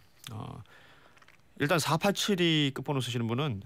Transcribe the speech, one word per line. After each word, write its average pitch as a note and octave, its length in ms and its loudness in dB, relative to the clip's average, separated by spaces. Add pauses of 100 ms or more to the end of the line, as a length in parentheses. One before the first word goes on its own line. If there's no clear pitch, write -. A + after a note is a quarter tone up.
(320)
어, - 300 -12 (960)
일단 D#3+ 200 2
사팔칠이 E3 960 2
끝번호 C3+ 260 -2
쓰시는 A#2 260 -2
분은 A#2+ 400 -2